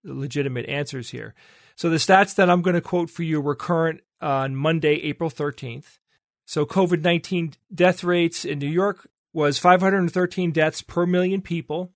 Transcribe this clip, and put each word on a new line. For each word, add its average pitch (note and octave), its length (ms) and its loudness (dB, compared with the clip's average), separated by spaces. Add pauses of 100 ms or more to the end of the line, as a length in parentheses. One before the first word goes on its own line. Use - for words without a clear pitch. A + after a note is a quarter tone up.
legitimate C3+ 600 -6
answers C#3 440 -6
here. A2 240 -12 (400)
So E3+ 160 -2
the E3 60 2
stats G3 400 4
that F#3 140 6
I'm F3 120 4
gonna F3 180 2
quote E3+ 300 -4
for - 120 -8
you D#3 180 -2
were C#3+ 160 -2
current E3 460 -2 (180)
on C3+ 340 -2
Monday, D3+ 420 2
April D3+ 340 -4
thirteenth. C#3+ 680 -8 (500)
So D3 160 0
covid F3 380 2
nineteen E3+ 520 -2 (200)
death F3+ 300 2
rates F3 400 0
in D3 160 -4
New C#3+ 80 -4
York F#3+ 400 -2 (240)
was D3 260 0
five F3+ 220 6
hundred F#3+ 180 4
and F3 140 0
thirteen F3+ 400 -2
deaths D#3 280 0
per - 240 -2
million F#3 380 0
people. E3+ 540 -6